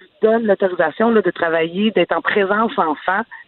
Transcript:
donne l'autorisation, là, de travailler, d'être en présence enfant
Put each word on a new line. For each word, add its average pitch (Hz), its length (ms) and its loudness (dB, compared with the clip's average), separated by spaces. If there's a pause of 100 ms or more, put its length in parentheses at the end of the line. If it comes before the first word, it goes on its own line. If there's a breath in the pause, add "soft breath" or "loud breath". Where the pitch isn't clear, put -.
(220)
donne 226 220 2
l'autorisation, 190 680 0
là, 220 120 4
de 175 80 -2
travailler, 170 600 -2
d'être 175 240 0
en 160 40 -2
présence 208 560 0
enfant 180 460 -2 (260 loud breath)